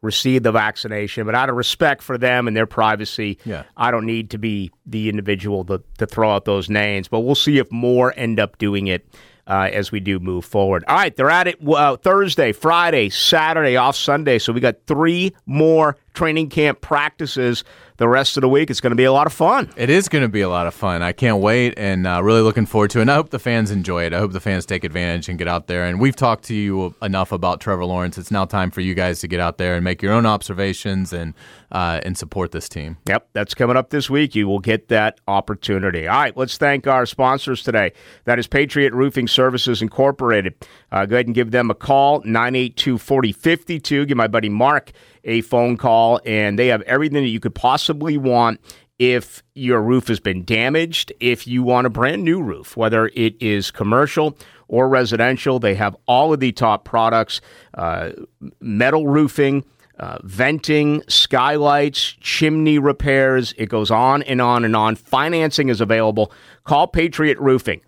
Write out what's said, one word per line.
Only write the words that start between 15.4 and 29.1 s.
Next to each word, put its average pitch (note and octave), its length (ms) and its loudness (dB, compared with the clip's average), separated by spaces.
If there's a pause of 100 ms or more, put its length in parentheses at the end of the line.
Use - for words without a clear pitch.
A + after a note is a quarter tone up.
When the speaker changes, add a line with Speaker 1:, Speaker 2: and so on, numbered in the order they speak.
Speaker 1:
more D#3 500 4 (180)
training D#3+ 360 -2
camp D3+ 300 0
practices C#3+ 840 -2 (360)
the A#2 100 2
rest C3 280 2
of C#3+ 40 0
the C3 80 4
week. C#3+ 220 2
It's A#2+ 100 -4
gonna A#2+ 160 0
be B2+ 80 4
a C3 80 4
lot C#3+ 160 4
of - 40 -4
fun. G#3+ 440 2
Speaker 2:
It B2 120 -2
is F#3 200 2
gonna C3+ 200 0
be G#2 120 -2
a F#2+ 80 0
lot F2 180 -2
of E2+ 80 -6
fun. F2+ 260 -2
I F2+ 120 -2
can't A2+ 260 2
wait, A#2 380 2
and, F#2+ 320 -2
uh, F2+ 160 0
really A2+ 180 4
looking A2 240 2
forward G#2 240 2
to - 80 0
it. A2 40 2
And A#2+ 80 4
I C#3+ 40 4
hope D3+ 160 0
the C3 80 -6
fans A2+ 320 -2
enjoy F2 340 -2
it. E2 80 -2
I F2 60 -2
hope G2+ 140 -2
the F#2 80 -6
fans F#2 260 -4
take F#2 160 -4
advantage F2 460 -4
and F2+ 100 -6
get E2+ 80 -4
out F2 220 -4
there. F2 160 -2
And F2+ 160 -2
we've C3 160 2
talked A#2 300 0
to A2+ 80 -8
you F#2+ 480 -4
enough F#2+ 280 -2
about F2+ 300 -2
Trevor F#2 240 -4
Lawrence. F2+ 340 -6
It's F2+ 140 -12
now F#2+ 120 0
time F#2 280 -2
for - 80 -8
you F#2 140 -2
guys F2+ 260 -2